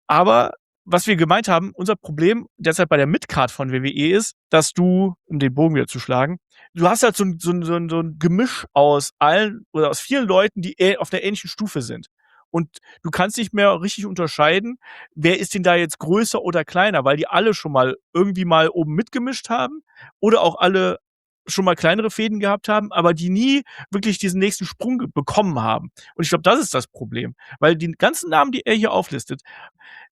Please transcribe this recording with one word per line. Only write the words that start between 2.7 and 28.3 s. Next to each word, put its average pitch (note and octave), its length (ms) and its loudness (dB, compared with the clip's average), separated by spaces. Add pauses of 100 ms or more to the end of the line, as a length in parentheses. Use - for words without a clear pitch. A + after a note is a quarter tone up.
bei D#3 80 4
der C#3 100 4
Midcard C#3 440 0
von C3 200 -6
W B2+ 100 -2
W C3+ 80 -4
E C#3+ 220 -2
ist, G#3+ 240 -2 (140)
dass D#3+ 220 2
du, F#3 440 2 (100)
um D3+ 140 -6
den C3+ 140 0
Bogen D3+ 220 2
wieder B2+ 120 0
zu - 120 -10
schlagen, C3+ 380 -2 (360)
du E3+ 140 2
hast A3+ 140 2
halt A#3 160 2
so G3+ 80 0
ein, F3 140 -4
so E3 120 -2
ein, F3+ 120 -2
so E3 120 -2
ein, E3+ 140 -4
so E3 120 -2
ein D#3+ 180 -8
Gemisch F3+ 540 0
aus C#3+ 440 4
allen G3 560 2
oder D#3 160 2
aus - 100 -4
vielen C4 280 -2
Leuten, F#3+ 340 2
die F#3 180 -8
äh, F#3+ 180 2
auf - 140 -8
einer F#3 120 -4
ähnlichen F#3+ 260 -6
Stufe G3+ 320 -6
sind. A#2 260 -10 (460)
Und E3 260 -4 (220)
du D#3+ 100 -8
kannst G3 260 -2
nicht A3 160 -6
mehr G3+ 280 2
richtig G3+ 240 -8
unterscheiden, F#3 720 0 (380)
wer E3 240 2
ist G3 140 -6
denn F#3+ 100 -2
da F3 120 6
jetzt E3+ 240 -2
größer G3+ 420 0
oder E3+ 240 -2
kleiner, F3+ 400 0
weil C3+ 100 2
die D#3 120 -2
alle G3+ 260 2
schon - 180 -8
mal B2+ 240 2 (180)
irgendwie F#3 300 0
mal D#3+ 240 4
oben D#3+ 260 -2
mitgemischt A#3+ 560 -4
haben B3+ 340 -4 (360)
oder G#3+ 220 4
auch E3+ 160 0
alle F#3 400 0 (500)
schon - 160 -2
mal F3+ 120 2
kleinere G3+ 360 0
Fäden G#3+ 300 -4
gehabt G3+ 260 -2
haben, G#3 240 -2
aber E3+ 220 2
die E3 160 -4
nie B3+ 340 2 (260)
wirklich G3+ 280 -2
diesen F#3+ 220 -2
nächsten G3 260 -2
Sprung B3 320 -4
ge-, - 160 -6
bekommen E3 480 -2
haben. A2+ 300 -2 (240)
Und E3+ 100 -4
ich - 40 -4
glaub, D#3+ 140 0
das A#3 160 4
ist C4 140 -4
das B2+ 140 -4
Problem. A#2+ 480 -10 (240)
Weil D#3+ 180 4
die E3+ 160 -4
ganzen E4 360 -2
Namen, C#4 220 2